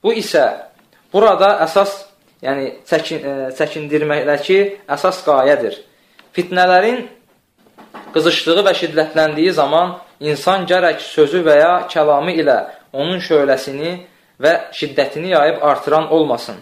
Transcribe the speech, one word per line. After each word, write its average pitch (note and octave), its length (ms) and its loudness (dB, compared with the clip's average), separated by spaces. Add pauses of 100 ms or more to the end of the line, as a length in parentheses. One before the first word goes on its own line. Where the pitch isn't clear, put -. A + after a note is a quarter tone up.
Bu A3 100 0
isə E3+ 320 0 (680)
burada G3+ 460 4
əsas, G3 380 0 (460)
yəni C3+ 260 -4 (120)
çəkin-, - 440 -4
ə, C#3 100 -6 (160)
çəkindirməkdəki D3+ 1080 -2 (260)
əsas D#3+ 380 -2
qayədir. C3 560 2 (520)
Fitnələrin F#3 760 2 (1040)
qızışdığı E3 560 0
və F#3+ 100 4
şiddətləndiyi D#3 800 0
zaman D#3+ 400 0 (220)
insan E3 500 -2
gərək F3+ 320 0
sözü D#3 460 0
və D3+ 100 6
ya D#3+ 180 6 (120)
kəlamı D3+ 500 0
ilə C#3+ 220 2 (320)
onun E3 300 -4
şöləsini C#3+ 800 -2 (420)
və D3+ 140 2 (160)
şiddətini D3+ 640 -4
yayıb D#3 320 2
artıran D3+ 480 0
olmasın. C3 500 -2